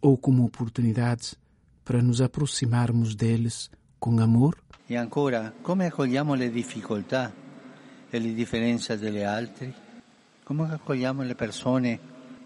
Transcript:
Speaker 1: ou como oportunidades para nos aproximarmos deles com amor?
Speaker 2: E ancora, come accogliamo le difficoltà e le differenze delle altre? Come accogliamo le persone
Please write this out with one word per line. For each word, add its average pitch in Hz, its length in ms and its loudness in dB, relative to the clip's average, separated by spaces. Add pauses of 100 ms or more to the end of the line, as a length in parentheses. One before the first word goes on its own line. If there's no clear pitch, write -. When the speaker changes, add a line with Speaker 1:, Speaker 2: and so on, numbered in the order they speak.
Speaker 1:
ou 139 180 6
como 127 260 4
oportunidades 117 920 -2 (480)
para 120 180 0
nos 123 180 4
aproximarmos 120 960 0
deles 117 560 -2 (300)
com 117 180 2
amor? 117 400 6 (300)
Speaker 2:
E 120 80 -4
ancora, 117 680 -2
come 185 240 0
accogliamo 143 480 0
le 123 160 0
difficoltà 113 840 -4 (760)
e 120 80 -4
le 113 160 -2
differenze 117 640 -2
delle 104 260 -4
altre? 120 480 -6 (720)
Come 156 280 -2
accogliamo 135 500 -2
le 123 120 -4
persone 123 640 0 (480)